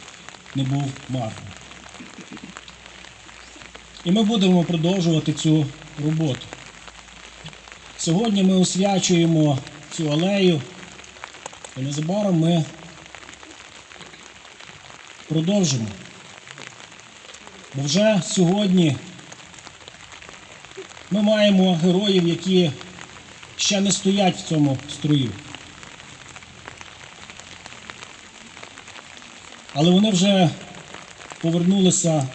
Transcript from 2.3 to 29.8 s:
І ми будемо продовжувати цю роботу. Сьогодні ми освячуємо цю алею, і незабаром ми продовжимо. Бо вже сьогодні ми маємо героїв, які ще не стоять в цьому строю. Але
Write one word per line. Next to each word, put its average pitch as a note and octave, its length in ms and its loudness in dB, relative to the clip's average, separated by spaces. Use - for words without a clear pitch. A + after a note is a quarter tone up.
І F3 60 -2
ми A3 120 2
будемо F#3 420 4
продовжувати E3 680 0
цю D#3 340 2
роботу. D#3 420 -2
Сьогодні G3 440 0
ми F#3+ 140 4
освячуємо F3 1000 2
цю D3+ 160 -2
алею, F3+ 500 2
і C3 40 -8
незабаром E3 580 -2
ми E3 260 2
продовжимо. D#3+ 580 0
Бо C3+ 80 -4
вже F#3+ 440 2
сьогодні F#3 720 4
ми G#3 120 0
маємо G3+ 520 6
героїв, F3+ 540 2
які F3+ 420 2
ще - 240 0
не G3 120 2
стоять F#3+ 440 2
в - 120 -12
цьому D3 300 2
строю. C#3+ 380 0
Але D#3+ 160 4